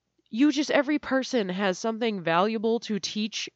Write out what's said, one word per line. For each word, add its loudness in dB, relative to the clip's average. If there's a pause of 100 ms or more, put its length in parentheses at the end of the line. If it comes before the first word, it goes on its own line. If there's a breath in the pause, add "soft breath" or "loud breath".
(300)
you 4
just, 0
every 2
person -2
has 0
something -2
valuable 2
to -2
teach -6